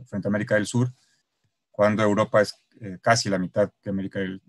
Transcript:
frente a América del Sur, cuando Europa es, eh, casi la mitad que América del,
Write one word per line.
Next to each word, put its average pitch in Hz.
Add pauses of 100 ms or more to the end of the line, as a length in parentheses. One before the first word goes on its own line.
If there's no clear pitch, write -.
frente 101
a -
América 104
del 104
Sur, 123 (800)
cuando 104
Europa 104
es, - (260)
eh, 95
casi 117
la 95
mitad 92 (100)
que 104
América 98
del, 95